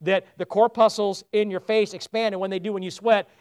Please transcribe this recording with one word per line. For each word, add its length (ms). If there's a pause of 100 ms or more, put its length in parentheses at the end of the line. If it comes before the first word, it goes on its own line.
that 260 (120)
the 80
corpuscles 840
in 180
your 100
face 320
expand, 420
and 60
when 80
they 100
do, 140
when 100
you 80
sweat, 380 (120)